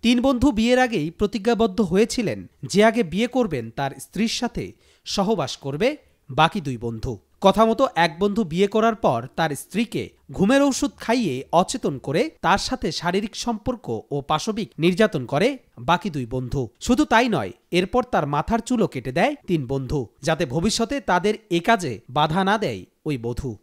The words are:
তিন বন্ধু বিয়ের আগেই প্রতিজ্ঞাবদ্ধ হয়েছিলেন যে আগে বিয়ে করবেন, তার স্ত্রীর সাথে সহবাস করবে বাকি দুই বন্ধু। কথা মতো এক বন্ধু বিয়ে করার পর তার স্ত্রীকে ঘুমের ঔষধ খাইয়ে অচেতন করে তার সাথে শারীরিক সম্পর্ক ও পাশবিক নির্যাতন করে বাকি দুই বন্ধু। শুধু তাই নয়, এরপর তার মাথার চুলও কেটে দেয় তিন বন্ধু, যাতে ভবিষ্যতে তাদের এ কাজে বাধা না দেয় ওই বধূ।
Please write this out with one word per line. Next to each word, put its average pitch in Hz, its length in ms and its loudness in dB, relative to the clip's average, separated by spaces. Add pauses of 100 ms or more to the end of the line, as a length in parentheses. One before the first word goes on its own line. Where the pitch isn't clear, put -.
তিন 240 180 4
বন্ধু 254 320 4
বিয়ের 233 260 2
আগেই 226 320 0
প্রতিজ্ঞাবদ্ধ 208 680 0
হয়েছিলেন 190 580 0 (260)
যে 165 200 2
আগে 226 180 4
বিয়ে 185 260 -2
করবেন, 180 420 0
তার 139 280 -4
স্ত্রীর 214 420 -2
সাথে 226 240 -4 (420)
সহবাস 190 500 0
করবে 147 320 -2 (420)
বাকি 156 300 2
দুই 135 180 -6
বন্ধু। 117 340 -6 (280)
কথা 190 240 6
মতো 226 200 2 (120)
এক 165 220 2
বন্ধু 208 260 0
বিয়ে 180 240 2
করার 220 280 2
পর 131 240 0 (160)
তার 160 180 0
স্ত্রীকে 180 480 -4 (300)
ঘুমের 208 300 4
ঔষধ 277 380 0
খাইয়ে 226 340 0 (180)
অচেতন 180 460 0
করে 143 240 -2 (180)
তার 180 280 2
সাথে 247 240 -4
শারীরিক 190 440 -4
সম্পর্ক 240 500 -6 (240)
ও 143 100 -4
পাশবিক 165 480 -2 (100)
নির্যাতন 170 480 2
করে 156 220 2 (300)
বাকি 165 320 0
দুই 139 160 -4
বন্ধু। 127 360 -4 (180)
শুধু 262 240 2
তাই 247 240 4
নয়, 117 240 -2 (180)
এরপর 190 340 2
তার 180 220 0
মাথার 156 340 0
চুলও 226 280 0
কেটে 131 240 -6
দেয় 214 220 0 (120)
তিন 165 200 0
বন্ধু, 135 340 -2 (220)
যাতে 160 240 0
ভবিষ্যতে 208 540 -2
তাদের 185 340 0 (160)
এ 170 100 2
কাজে 175 320 0 (180)
বাধা 151 340 2
না 196 140 2
দেয় 131 220 -4 (240)
ওই 147 140 -2
বধূ। 117 340 -6 (100)